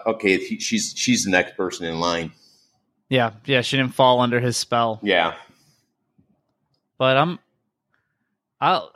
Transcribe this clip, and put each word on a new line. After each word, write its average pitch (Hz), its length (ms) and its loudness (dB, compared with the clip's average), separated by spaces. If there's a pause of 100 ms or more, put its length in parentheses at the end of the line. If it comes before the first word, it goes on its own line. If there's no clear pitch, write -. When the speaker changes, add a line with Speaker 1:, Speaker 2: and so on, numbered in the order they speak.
Speaker 1:
okay, 104 320 2
he, 107 220 -8
she's, - 360 -4
she's 110 280 0
the 98 60 -2
next 90 260 0
person 90 280 -6
in 82 160 -6
line. 85 320 -2 (800)
Speaker 2:
Yeah, 120 220 0 (120)
yeah, 127 180 0
she 139 140 -4
didn't 131 180 -2
fall 127 260 4
under 120 180 0
his 120 180 -2
spell. 117 460 -2
Speaker 1:
Yeah. 87 320 2 (1600)
Speaker 2:
But 131 200 2
I'm, 160 220 0 (1200)
I, 143 360 0